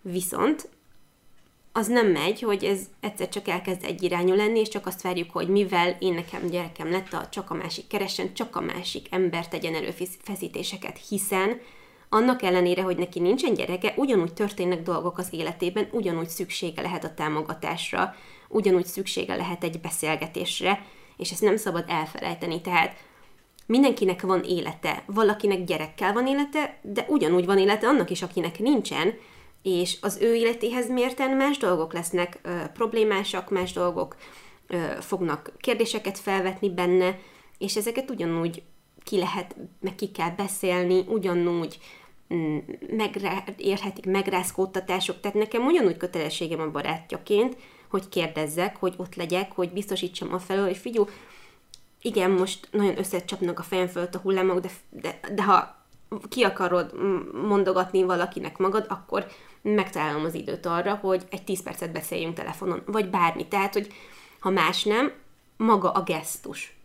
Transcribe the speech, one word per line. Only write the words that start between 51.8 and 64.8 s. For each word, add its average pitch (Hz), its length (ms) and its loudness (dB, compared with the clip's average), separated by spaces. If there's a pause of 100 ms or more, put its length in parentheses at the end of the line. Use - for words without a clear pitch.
igen, 196 300 4
most 190 400 2
nagyon 202 260 2
összecsapnak 180 640 -2
a 170 40 -8
fejem 185 240 0
fölött 180 280 -4
a 180 40 -6
hullámok, 185 400 2
de, 180 100 -4 (200)
de, - 300 -8 (140)
de 190 100 0
ha - 320 4 (540)
ki 247 140 2
akarod 180 500 2
m-, - 440 -2 (100)
mondogatni 185 560 4
valakinek 175 540 -2
magad, 208 320 2
akkor 196 380 -4 (340)
megtalálom 156 640 0
az 160 80 -2
időt - 320 -8
arra, 175 300 0
hogy 185 340 0
egy 185 140 -10
tíz 185 200 -4
percet - 280 -8
beszéljünk 165 440 -6
telefonon, - 500 -6
vagy 202 240 0
bármi. 175 380 0
Tehát, 196 260 -2
hogy 208 140 -2 (520)
ha 190 100 -2
más 175 340 2